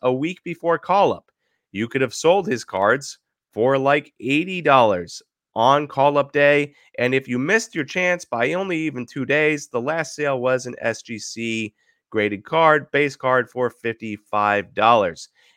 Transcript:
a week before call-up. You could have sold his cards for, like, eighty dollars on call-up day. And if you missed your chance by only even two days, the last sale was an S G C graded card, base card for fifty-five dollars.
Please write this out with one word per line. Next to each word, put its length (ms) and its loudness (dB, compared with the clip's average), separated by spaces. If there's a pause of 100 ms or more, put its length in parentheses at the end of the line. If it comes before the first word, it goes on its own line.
a 100 2
week 300 -4
before 360 -2
call-up. 520 0 (420)
You 160 -4
could 120 -2
have 140 -2
sold 320 2
his 180 -4
cards 540 0 (340)
for, 260 0
like, 420 0
eighty 420 -2
dollars 600 2 (320)
on 320 4
call-up 460 0
day. 420 2 (240)
And 160 0
if 140 -4
you 100 -4
missed 360 -2
your 100 -4
chance 400 -2
by 300 -2
only 240 -4
even 280 -6
two 200 -8
days, 420 0
the 120 -4
last 340 -4
sale 260 -2
was 260 0
an 140 -10
S 220 -4
G 160 -12
C 560 -6 (360)
graded 340 0
card, 460 2
base 260 0
card 320 0
for 220 -2
fifty-five 1040 -2
dollars. 540 2 (280)